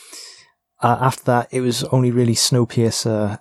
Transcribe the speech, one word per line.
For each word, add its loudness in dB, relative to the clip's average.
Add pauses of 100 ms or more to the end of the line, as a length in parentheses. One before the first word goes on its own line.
(800)
uh, 2
after 0
that, 0
it -2
was -2
only 2
really 2
Snowpiercer 0